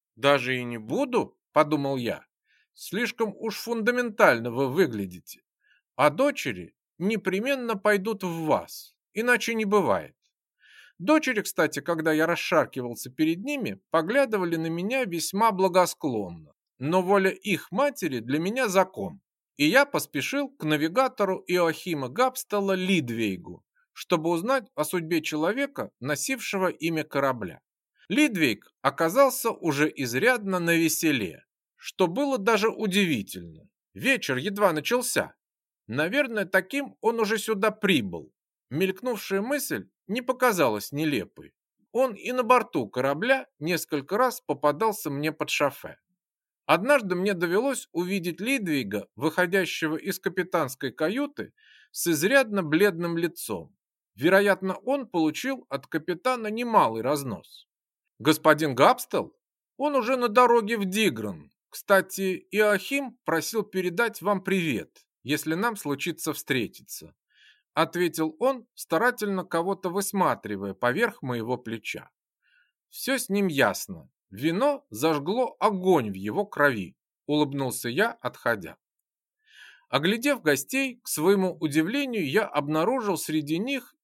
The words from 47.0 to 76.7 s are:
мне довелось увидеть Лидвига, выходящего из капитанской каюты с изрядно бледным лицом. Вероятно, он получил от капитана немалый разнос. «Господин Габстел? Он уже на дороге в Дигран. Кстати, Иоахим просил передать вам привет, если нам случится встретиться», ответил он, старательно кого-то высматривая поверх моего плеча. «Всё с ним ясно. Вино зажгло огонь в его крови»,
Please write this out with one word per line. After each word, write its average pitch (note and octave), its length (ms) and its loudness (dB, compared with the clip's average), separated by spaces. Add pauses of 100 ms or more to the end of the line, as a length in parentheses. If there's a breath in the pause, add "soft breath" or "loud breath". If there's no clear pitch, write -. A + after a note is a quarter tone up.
мне G3 180 0
довелось F#3 580 0
увидеть F3+ 480 -2
Лидвига, D3+ 760 -2
выходящего D#3+ 800 0
из F#3+ 220 -8
капитанской E3+ 720 -4
каюты C4 600 -4 (380 soft breath)
с - 160 -6
изрядно G3+ 560 2
бледным E3+ 560 2
лицом. D#3+ 560 -6 (400)
Вероятно, F#3+ 640 4
он C4 300 -4
получил F3+ 640 -2
от C3+ 180 -8
капитана G3 600 -2
немалый G#3 560 2
разнос. C3 640 -4 (520)
«Господин D3+ 560 4
Габстел? D#3 600 2 (400)
Он C#4+ 200 0
уже B3+ 200 2
на A#3+ 120 0
дороге A#3 500 4
в G3 60 -2
Дигран. A2 640 -2 (180)
Кстати, F#3+ 800 0
Иоахим G#3+ 760 0
просил G3+ 400 -2
передать F#3 580 -2
вам F#3+ 220 -2
привет, D#3+ 640 -2 (180)
если D3 300 -2
нам G#3+ 220 -2
случится D3 560 -6
встретиться», - 800 -6 (600 soft breath)
ответил D#3+ 640 -2
он, B3 360 -2
старательно G#3+ 720 -2
кого-то F#3 440 -4
высматривая C3 840 -2
поверх E3 480 -2
моего B2 340 -4
плеча. - 540 -10 (800)
«Всё - 280 -4
с A#3+ 120 -6
ним G3+ 160 2
ясно. G#2+ 640 0 (200)
Вино F3 600 -2
зажгло D#3 680 0
огонь F3+ 520 2
в F#2+ 40 -6
его G2+ 320 -4
крови», B2 500 0 (300)